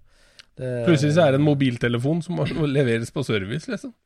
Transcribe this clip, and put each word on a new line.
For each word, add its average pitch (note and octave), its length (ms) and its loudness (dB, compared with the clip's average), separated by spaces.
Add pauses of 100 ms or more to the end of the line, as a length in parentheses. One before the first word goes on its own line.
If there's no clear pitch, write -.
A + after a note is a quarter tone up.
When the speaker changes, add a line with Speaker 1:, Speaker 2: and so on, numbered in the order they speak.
(540)
Speaker 1:
Det B2 320 -6
Speaker 2:
Plutselig D3 280 4
så E3+ 120 6
er C3+ 60 4
det C#3 80 2
en D3 60 4
mobiltelefon C3+ 760 0
som E3+ 140 -8
må D3+ 100 -2
<laughs> D3+ 200 -2
leveres B2 440 0
på C#3 140 -6
service, G#2+ 420 -4
liksom. A#3+ 280 -10 (120)